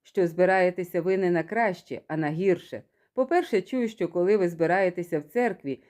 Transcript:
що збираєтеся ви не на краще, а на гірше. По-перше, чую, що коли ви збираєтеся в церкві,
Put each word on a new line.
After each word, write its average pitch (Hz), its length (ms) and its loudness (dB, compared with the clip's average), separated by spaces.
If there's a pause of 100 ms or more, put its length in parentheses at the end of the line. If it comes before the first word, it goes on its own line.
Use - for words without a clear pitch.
що 185 240 0
збираєтеся 180 760 2
ви 185 160 0
не 185 140 2
на 170 120 2
краще, 175 640 -4
а 156 100 -6
на 156 140 -2
гірше. 170 520 -2 (320)
По-перше, 269 480 0
чую, 240 260 -2
що 190 200 -4
коли 180 280 2
ви 185 120 2
збираєтеся 175 680 0
в 147 60 -8
церкві, 185 640 -4